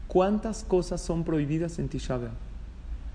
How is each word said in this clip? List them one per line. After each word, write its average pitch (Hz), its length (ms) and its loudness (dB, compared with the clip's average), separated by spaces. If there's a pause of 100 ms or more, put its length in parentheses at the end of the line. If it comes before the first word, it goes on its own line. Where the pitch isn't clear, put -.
¿Cuántas 208 560 4
cosas 180 360 2
son 165 220 0
prohibidas 160 560 0
en 139 100 -2
Tisha 131 280 -2
B'Av? 117 160 -4 (840)